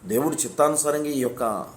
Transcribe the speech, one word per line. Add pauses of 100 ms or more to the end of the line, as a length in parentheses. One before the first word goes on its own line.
దేవుడి
చిత్తానుసారంగా
ఈ
యొక్క (140)